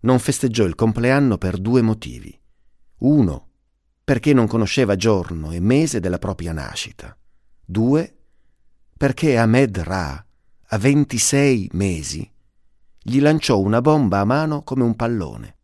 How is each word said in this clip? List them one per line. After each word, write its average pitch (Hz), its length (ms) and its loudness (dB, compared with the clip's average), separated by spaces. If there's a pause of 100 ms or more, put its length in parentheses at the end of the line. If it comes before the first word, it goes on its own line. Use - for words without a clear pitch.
non 127 180 2
festeggiò 117 460 0
il 87 100 -2
compleanno 117 640 0
per 92 200 -4
due 117 240 0
motivi. 107 560 -4 (600)
Uno, 117 500 2 (560)
perché 139 280 2
non 123 140 4
conosceva 107 500 0
giorno 87 540 -2
e 85 100 -6
mese 127 400 2
della 90 180 -2
propria 85 340 -6
nascita. - 640 -12 (480)
Due, 120 520 0 (800)
perché 139 400 0
Ahmed 113 420 4
Ra, 82 460 -6 (460)
a 110 80 -4
ventisei 135 920 0
mesi, 85 580 -4 (680)
gli 131 200 -2
lanciò 147 380 2
una 104 220 2
bomba 123 400 2
a 101 40 0
mano 147 380 -2
come 131 220 -2
un 117 100 0
pallone. 98 680 -6